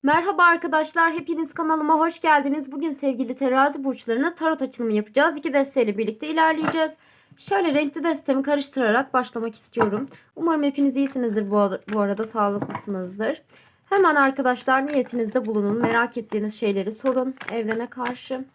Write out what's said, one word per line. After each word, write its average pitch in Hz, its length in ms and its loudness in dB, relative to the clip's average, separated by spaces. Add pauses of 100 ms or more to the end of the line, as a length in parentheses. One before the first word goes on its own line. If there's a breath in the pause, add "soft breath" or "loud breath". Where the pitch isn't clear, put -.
Merhaba 339 360 4
arkadaşlar, 330 680 2
hepiniz 330 400 -4
kanalıma 311 460 2
hoş 330 220 0
geldiniz. 285 500 2
Bugün 294 200 -4
sevgili 262 440 -2
terazi 269 480 2
burçlarına 262 520 -2
tarot 320 260 -2
açılımı 240 320 -4
yapacağız. 285 440 0
İki 285 160 -6
desteyle 269 440 0
birlikte 220 300 -4
ilerleyeceğiz. 320 640 0 (460 soft breath)
Şöyle 349 380 0
renkli 285 280 -2
destemi 277 400 0
karıştırarak 269 720 0
başlamak 233 420 -2
istiyorum. 226 540 -2 (260 loud breath)
Umarım 320 280 0
hepiniz 277 340 0
iyisinizdir 233 540 -2
bu 208 60 2
ar-, 202 240 2 (120)
bu 214 60 0
arada, 202 240 0
sağlıklısınızdır. 202 1160 -4 (480 soft breath)
Hemen 381 260 4
arkadaşlar 269 720 2
niyetinizde 240 580 -2
bulunun. 214 360 0
Merak 233 360 0
ettiğiniz 214 420 -6
şeyleri 196 320 -2
sorun 254 440 -2 (160)
evrene 226 360 -4
karşı. 254 680 -8